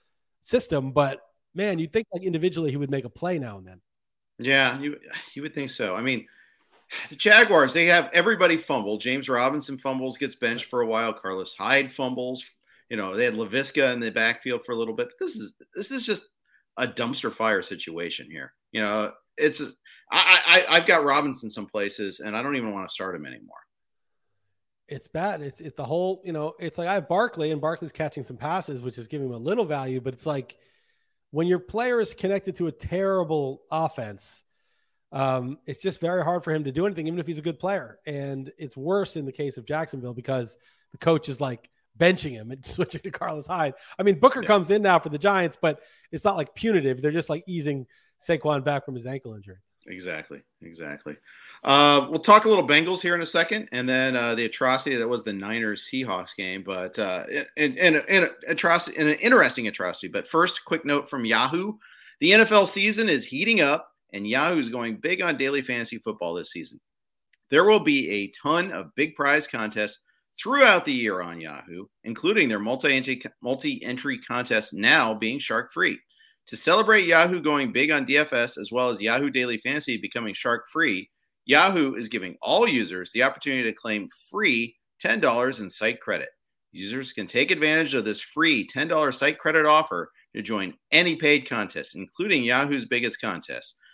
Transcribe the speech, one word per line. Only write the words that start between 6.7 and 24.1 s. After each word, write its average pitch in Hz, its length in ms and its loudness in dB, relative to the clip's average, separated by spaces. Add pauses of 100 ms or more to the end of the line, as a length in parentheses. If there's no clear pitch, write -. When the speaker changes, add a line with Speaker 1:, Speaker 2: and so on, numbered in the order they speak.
Speaker 2:
the 147 60 -18
Jaguars, 208 580 6
they 165 120 4
have 170 260 4
everybody 175 460 4
fumble. 107 400 -2
James 131 320 -4
Robinson 135 480 -2
fumbles, 131 400 -6
gets 131 180 -6
benched 117 300 -4
for 123 160 -2
a 113 60 0
while. 113 260 0
Carlos 95 440 -8
Hyde 127 340 0
fumbles. 127 520 -6 (460)
You 117 80 -8
know, 98 180 -6
they 117 80 0
had 117 120 0
Laviska 123 580 0
in 120 60 -6
the 113 120 -4
backfield 113 540 -2
for 123 60 -8
a 117 40 -4
little 113 180 -2
bit. 120 160 -4 (100)
This 339 160 -6
is, 220 180 -12 (220)
this 208 160 -8
is 247 140 -6
just 208 220 -4 (480)
a 123 120 -2
dumpster 117 440 -4
fire 107 300 0
situation 85 680 -10
here. 73 240 -14 (180)
You 110 100 -4
know, 107 320 -2 (240)
it's, 151 240 0 (500)
I, 175 580 6
I, 165 80 6
I've 175 100 2
got 165 180 6
Robinson 139 440 0
some 104 180 -10
places, 101 520 -6
and 104 160 -8
I 117 60 -4
don't 139 140 -4
even 113 180 -6
wanna 95 160 -10
start 95 260 -8
him 76 100 -12
anymore. 57 300 -18 (1300)